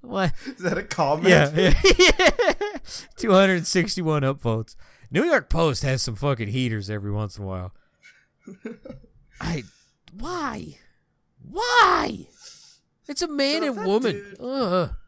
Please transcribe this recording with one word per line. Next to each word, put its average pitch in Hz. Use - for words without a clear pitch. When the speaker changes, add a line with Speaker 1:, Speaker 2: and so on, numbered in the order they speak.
Speaker 1:
What? 240
Speaker 2:
Is 269
that 175
a 196
comment? 160
Speaker 1:
Yeah. 156
<laughs> -
Yeah. 349
Two 226
hundred 185
sixty-one 165
upvotes. 120
New 180
York 311
Post 160
has 131
some 113
fucking 127
heaters 110
every 104
once 104
in 101
a -
while. 92
Speaker 2:
<laughs> -
Speaker 1:
I, 160
why? 220
Why? 403
It's 294
a 339
man 294
Speaker 2:
So 311
if 277
Speaker 1:
and 226
Speaker 2:
that 202
Speaker 1:
woman. 220
Speaker 2:
dude 202
Speaker 1:
Ugh. 233